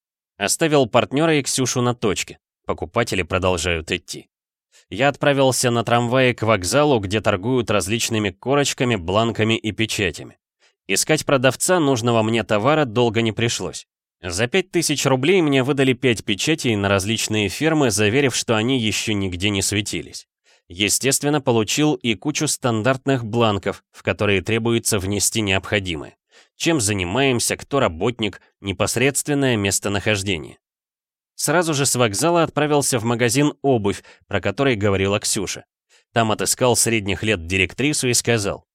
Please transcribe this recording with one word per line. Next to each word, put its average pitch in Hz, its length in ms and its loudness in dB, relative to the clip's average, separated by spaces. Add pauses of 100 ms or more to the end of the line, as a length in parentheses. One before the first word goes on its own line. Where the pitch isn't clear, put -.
(380)
Оставил 143 480 2
партнёра 143 500 2
и 139 60 0
Ксюшу 131 400 -2
на 127 120 0
точке. - 440 -4 (260)
Покупатели 104 580 -2
продолжают 87 680 -2
идти. - 380 -8 (600)
Я 123 200 0
отправился 135 640 2
на 117 140 0
трамвае 120 500 2
к - 80 -10
вокзалу, 113 580 2
где 101 200 -2
торгуют 107 500 0
различными 104 600 -2
корочками, 127 680 0
бланками 107 640 0
и 107 140 -4
печатями. 95 680 -4 (480)
Искать 151 400 0
продавца 139 540 2
нужного 120 420 2
мне 110 220 0
товара 135 400 2
долго 113 380 0
не 113 100 0
пришлось. 101 540 -4 (340)
За 92 260 -4
пять 185 240 -2
тысяч 156 360 -2
рублей 143 360 4
мне 139 220 2
выдали 135 280 2
пять 123 320 0
печатей 117 520 0
на 98 120 0
различные 101 600 0
фирмы, 147 420 0
заверив, 107 460 2
что 117 200 0
они 123 220 0
ещё 110 340 -2
нигде 98 380 -2
не 98 120 0
светились. - 680 -6 (400)
Естественно, 131 720 -2
получил 131 540 0
и 117 200 -4
кучу 147 320 -6
стандартных 127 760 -2
бланков, 104 680 0
в - 140 -20
которые 101 360 0
требуется 113 600 -2
внести 101 400 -2
необходимое. 95 760 -2 (400)
Чем 165 240 0
занимаемся, 104 760 0
кто - 240 -4
работник, 104 600 -2 (200)
непосредственное 127 960 0
местонахождение. 101 1040 -2 (760)
Сразу 160 400 0
же 139 120 0
с - 100 0
вокзала 127 480 2
отправился 143 560 0
в 104 40 -4
магазин 120 580 2
«Обувь», 107 420 0 (240)
про 98 120 -2
который 117 360 0
говорила 98 420 2
Ксюша. - 460 -6 (480)
Там 113 180 2
отыскал 107 460 0
средних 101 480 0
лет 98 220 -2
директрису 95 600 -2
и 120 60 0
сказал 101 500 -2 (100)